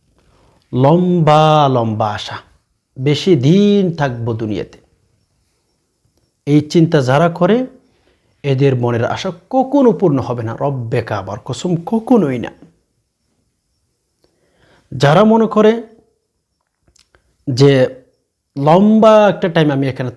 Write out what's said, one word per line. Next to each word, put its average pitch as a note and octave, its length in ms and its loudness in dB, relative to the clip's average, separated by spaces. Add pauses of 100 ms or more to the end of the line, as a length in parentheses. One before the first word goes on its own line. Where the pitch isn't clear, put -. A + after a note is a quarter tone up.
(720)
লম্বা D#3 1000 4
লম্বা A2 400 -2
আশা, - 240 -12 (640)
বেশি D3 360 0
দিন F#3 600 2
থাকবো A#2+ 380 -6
দুনিয়াতে, G#2+ 440 -8 (1700)
এই D3 160 2
চিন্তা D#3+ 400 2
যারা C#3+ 280 2
করে G3+ 380 -2 (760)
এদের C3+ 320 0
মনের A#2+ 300 -2
আশা F#3 260 -6 (180)
কখনো C4 420 0
পূর্ণ D#3 280 0
হবে A#2 240 -8
না। A2+ 180 -8
রব্বে B2+ 400 -4
কাবার G2+ 440 -8
কসম, E3+ 300 -6 (100)
কখনোই G#3+ 540 -2
না। - 120 -10 (2500)
যারা D3 280 2
মনে A3 240 2
করে A3 360 0 (1600)
যে C3 560 2 (540)
লম্বা G#3 720 4
একটা F#3 200 -4
টাইম D#3+ 220 0
আমি C3+ 160 -2
এখানে B2+ 300 -8